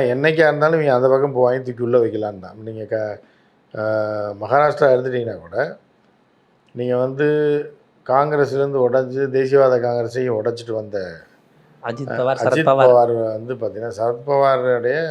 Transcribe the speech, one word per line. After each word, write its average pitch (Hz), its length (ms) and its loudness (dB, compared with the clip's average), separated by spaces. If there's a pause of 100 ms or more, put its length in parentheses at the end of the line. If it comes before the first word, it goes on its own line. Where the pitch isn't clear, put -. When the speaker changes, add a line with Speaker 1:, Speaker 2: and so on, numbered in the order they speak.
Speaker 1:
என்னைக்கா 151 400 2
இருந்தாலும் 151 320 2
இவங்க 147 140 2
அந்த 127 160 4
பக்கம் 135 260 2
போவாங்க, 127 260 2
தூக்கி 123 220 -6
உள்ள 120 140 2
வைக்கலான்னு 107 420 0
தான். 92 240 -18
நீங்க 110 220 -12
க-, 107 320 -6 (560)
ஆ, 110 80 -8 (600)
மகாராஷ்டிரா 139 500 2
எடுத்துட்டீங்கன்னா 123 480 -2
கூட, 87 180 -10 (1160)
நீங்க 123 220 -4
வந்து 135 300 -2 (760)
காங்கிரஸ்லேருந்து 139 800 0
உடைஞ்சு 127 460 0
தேசியவாத 131 480 4
காங்கிரஸையும் 120 600 -2
உடைச்சிட்டு 113 340 -6
வந்த 104 240 -8 (880)
Speaker 2:
அஜித் 117 340 -8
பவார், 127 200 0
Speaker 1:
அஜித் 120 80 -4
Speaker 2:
சரத்பவார். 135 420 4
Speaker 1:
பவார் 120 280 6 (100)
வந்து 110 280 -6
பாத்தீங்கன்னா, 107 440 -8
சரத்பவாருடைய 127 1000 0 (140)